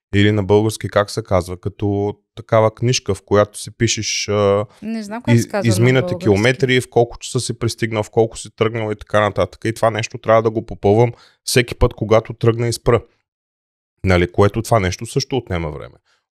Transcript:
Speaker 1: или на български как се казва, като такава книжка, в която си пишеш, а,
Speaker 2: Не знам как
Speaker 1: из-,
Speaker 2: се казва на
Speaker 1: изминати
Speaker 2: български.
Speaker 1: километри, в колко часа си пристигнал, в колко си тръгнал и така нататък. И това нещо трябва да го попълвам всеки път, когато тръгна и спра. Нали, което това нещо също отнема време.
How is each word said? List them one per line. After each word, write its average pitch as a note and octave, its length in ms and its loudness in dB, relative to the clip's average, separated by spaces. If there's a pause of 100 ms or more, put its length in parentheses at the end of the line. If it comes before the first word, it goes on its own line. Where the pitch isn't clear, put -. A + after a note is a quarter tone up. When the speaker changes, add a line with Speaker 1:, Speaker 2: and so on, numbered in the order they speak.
(140)
Speaker 1:
или G2+ 180 4
на G#2+ 100 0
български G#2 460 0
как G2+ 220 0
се A2+ 120 -8
казва, F#2 340 -2
като G2+ 580 -4 (200)
такава A2 400 0
книжка, A#2+ 400 -2
в - 80 -16
която G#2 360 0
си - 120 -14
пишеш, - 580 -4
а, G#2 380 2 (160)
Speaker 2:
Не A3 200 -8
знам G#3 200 -12
как A#2 120 2
Speaker 1:
из-, A#2 80 4
Speaker 2:
се - 60 -8
казва G2+ 140 -4
на A#2 60 0
Speaker 1:
изминати B2 340 2
Speaker 2:
български. - 220 -6
Speaker 1:
километри, B2 560 2
в - 100 -6
колко - 280 0
часа - 220 -6
си A2+ 180 -8
пристигнал, A2+ 440 -4
в - 80 -8
колко A2 280 0
си - 180 -16
тръгнал A2+ 360 -2
и G#2 40 -8
така - 240 -2
нататък. G2+ 440 -2
И A2+ 100 -4
това A2+ 160 0
нещо A2 280 -6
трябва A2+ 240 4
да A2+ 80 0
го A2 160 -6
попълвам A2 460 2 (320)
всеки - 300 0
път, B2 200 2
когато A2 380 0
тръгна A#2 360 0
и A#2 40 -2
спра. A#2 300 0 (1040)
Нали, F2+ 280 2
което G2+ 300 2
това A2+ 180 2
нещо F#2 260 -4
също C3+ 300 -4
отнема E2+ 340 -6
време. B1+ 240 -14 (360)